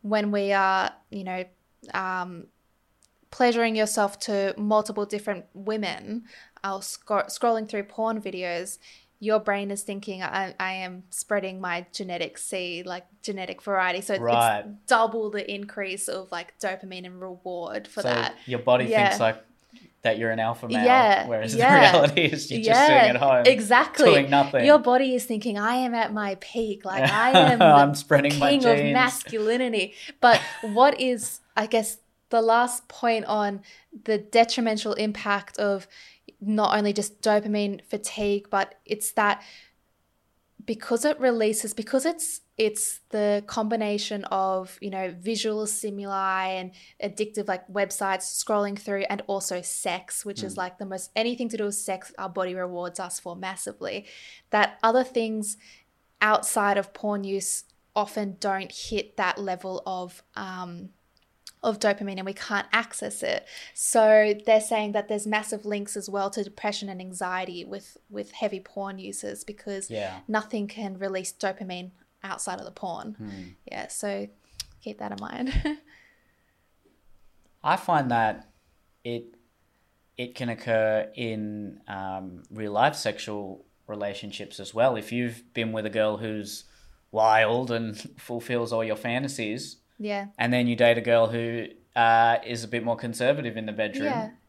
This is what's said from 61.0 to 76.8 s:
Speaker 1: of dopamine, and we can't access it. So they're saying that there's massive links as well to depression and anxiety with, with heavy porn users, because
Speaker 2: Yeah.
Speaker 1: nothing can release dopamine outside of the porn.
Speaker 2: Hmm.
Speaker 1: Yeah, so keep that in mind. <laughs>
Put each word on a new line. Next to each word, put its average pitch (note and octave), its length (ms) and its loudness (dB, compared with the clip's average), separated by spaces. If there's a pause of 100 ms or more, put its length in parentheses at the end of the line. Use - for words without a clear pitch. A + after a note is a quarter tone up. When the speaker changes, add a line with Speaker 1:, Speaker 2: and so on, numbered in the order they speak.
Speaker 1:
of G#3+ 140 -2
dopamine, G3+ 380 -2
and F#3+ 100 -8
we G3 60 -8
can't G3+ 400 -6
access - 500 -6
it. - 240 -4 (260)
So G#3+ 640 4 (120)
they're A3 140 6
saying G#3+ 320 -2
that G#3 140 -4
there's G#3 220 -4
massive G#3+ 360 -4
links G#3 320 -6
as G3 140 -10
well G3 200 -2
to G#3 120 -6
depression G3+ 460 -8
and F#3 120 -12
anxiety F#3 640 -8
with, G3 320 -16 (140)
with G#3 220 -12
heavy G3+ 260 -6
porn G3 400 -12
users, G3 460 -12
because G3+ 440 -12
Speaker 2:
Yeah. F#3 380 -8
Speaker 1:
nothing G#3+ 400 -4
can G3+ 320 -12
release F#3+ 340 -8
dopamine F#3 600 -8 (320)
outside F#3+ 340 -10
of G3 60 -14
the - 60 -14
porn. F#3+ 440 -12
Speaker 2:
Hmm. G3 280 -14 (280)
Speaker 1:
Yeah, - 180 -12
so G3+ 400 -8 (540)
keep G#3 160 -16
that G#3 140 -10
in G3 80 -12
mind. B3+ 320 -8 (120)
<laughs> D4+ 140 -4 (1900)